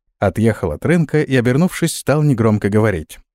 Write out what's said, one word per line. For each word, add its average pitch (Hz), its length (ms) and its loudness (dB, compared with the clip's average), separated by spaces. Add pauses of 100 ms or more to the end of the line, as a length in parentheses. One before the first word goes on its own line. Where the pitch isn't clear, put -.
(200)
Отъехал 101 540 0
от 73 120 -10
рынка 156 360 0
и, 131 160 -4
обернувшись, 135 580 0
стал 143 260 0
негромко 110 460 2
говорить. 101 500 0 (180)